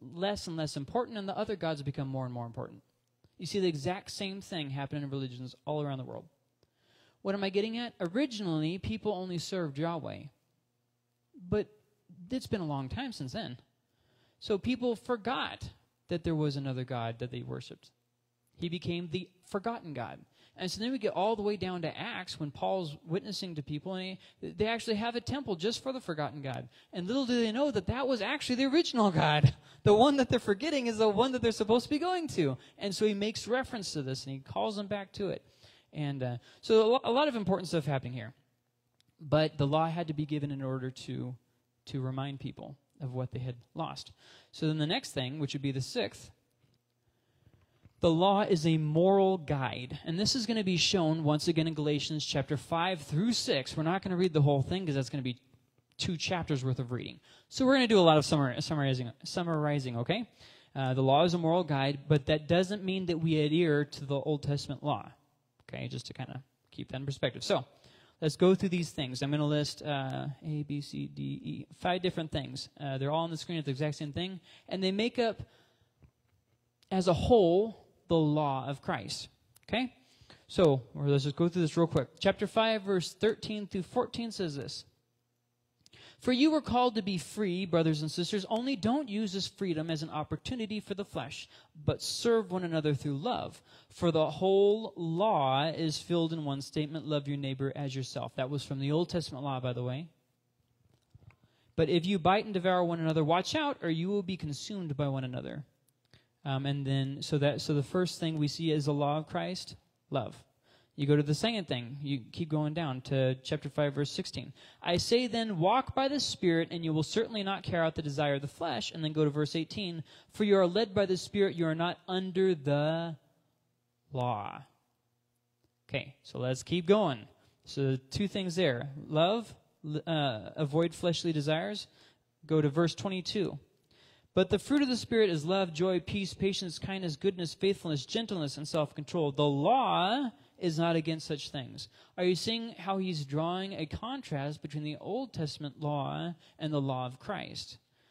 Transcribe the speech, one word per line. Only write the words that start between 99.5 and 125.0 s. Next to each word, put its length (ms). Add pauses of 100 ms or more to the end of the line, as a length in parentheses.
by 140
the 100
way. 240 (1700)
"But 140
if 160
you 120
bite 280
and 80
devour 300
one 180
another, 220
watch 300
out, 300
or 60
you 180
will 160
be 140
consumed 580
by 140
one 160
another." 400 (800)
Um, 200
and 220
then, 340
so 160
that, 220
so 140
the 100
first 360
thing 180
we 100
see 240
is 140
the 80
law 240
of 100
Christ, 480 (340)
love. 320 (540)
You 100
go 120
to 40
the 140
second 320
thing, 340
you 200 (100)
keep 180
going 240
down 280
to 420
chapter 260
five, 240
verse 160
sixteen. 440 (280)
"I 160
say 300
then, 320
walk 340
by 140
the 120
Spirit, 520
and 120
you 100
will 100
certainly 400
not 180
carry 240
out 80
the 80
desire 340
of 60
the 60
flesh." 440
And 120
then 100
go 100
to 60
verse 260
eighteen. 480 (280)
"For 140
you 120
are 80
led 300
by 100
the 120
Spirit, 380
you 120
are 80
not 320
under 480
the 640 (960)
law." 500 (1200)